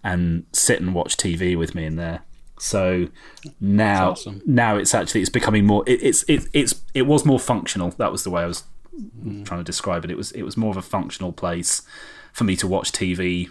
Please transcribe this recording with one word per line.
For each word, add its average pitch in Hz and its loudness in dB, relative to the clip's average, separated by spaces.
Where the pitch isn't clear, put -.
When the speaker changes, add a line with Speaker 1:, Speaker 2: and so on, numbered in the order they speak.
Speaker 1:
and 87 0
sit - 2
and 90 -2
watch 85 -2
T 85 -2
V 90 0
with 82 -2
me 80 -4
in 80 -4
there. 82 -6
So 92 0
now, 101 4
Speaker 2:
That's 90 -6
awesome. 98 -12
Speaker 1:
now 113 4
it's 98 2
actually, 98 0
it's 95 0
becoming 107 4
more, 104 6
it, 123 2
it's, - 2
it, - 2
it's, 143 2
it 131 2
was 143 4
more 131 6
functional. 92 -2
That 107 -2
was - -6
the 98 -4
way 87 0
I 87 -2
was 87 -6
Speaker 2:
Mm. 110 -10
Speaker 1:
trying 90 -6
to 87 -8
describe 85 -4
it. 82 -8
It 87 -6
was, - -8
it - -10
was - -6
more 110 0
of 92 -4
a 92 -6
functional 92 -6
place 87 -4
for - 0
me 95 4
to 95 -2
watch 92 0
T 90 0
V 90 -2